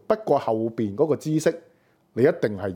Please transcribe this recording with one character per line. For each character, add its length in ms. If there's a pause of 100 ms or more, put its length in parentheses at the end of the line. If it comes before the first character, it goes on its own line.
不 100
過 220
後 160
邊 400
嗰 120
個 100
知 240
識， 220 (500)
你 100
一 40
定 320
係 180